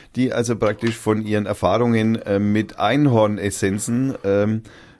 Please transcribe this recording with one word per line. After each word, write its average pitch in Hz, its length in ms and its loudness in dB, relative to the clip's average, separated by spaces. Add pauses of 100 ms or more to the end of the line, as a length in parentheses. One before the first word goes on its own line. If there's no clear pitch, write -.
(140)
die 123 180 0
also 117 240 0
praktisch 110 400 -2
von 110 280 -2
ihren 104 220 -2
Erfahrungen, 110 680 0
äh, 101 220 -2
mit 104 400 0
Einhornessenzen, 107 1400 0 (100)
ähm, 104 380 0 (380)